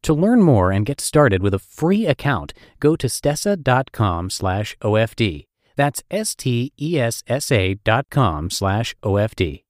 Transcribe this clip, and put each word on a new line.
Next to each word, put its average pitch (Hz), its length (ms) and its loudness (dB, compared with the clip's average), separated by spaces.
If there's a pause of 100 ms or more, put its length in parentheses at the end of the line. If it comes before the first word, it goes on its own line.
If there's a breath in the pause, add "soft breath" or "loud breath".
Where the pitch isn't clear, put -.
To 160 100 2
learn 214 280 4
more 104 300 6
and 101 140 0
get 143 140 -6
started 120 420 2
with 98 120 0
a 98 60 -2
free 196 460 -2
account, 135 480 -2 (280 soft breath)
go 156 160 2
to 131 100 -4
stessa 151 540 -2
dot 131 320 0
com 92 360 0
slash 95 520 -4
O 107 140 0
F 110 200 0
D. 85 320 -2 (300)
That's 143 340 -2
S 214 240 -4
T 120 440 -4
E 156 200 -2
S 117 280 -4
S 135 260 -2
A 95 220 2 (100)
dot 117 240 0
com 87 400 0
slash 101 520 -2
O 101 140 0
F 101 180 0
D. 78 360 -4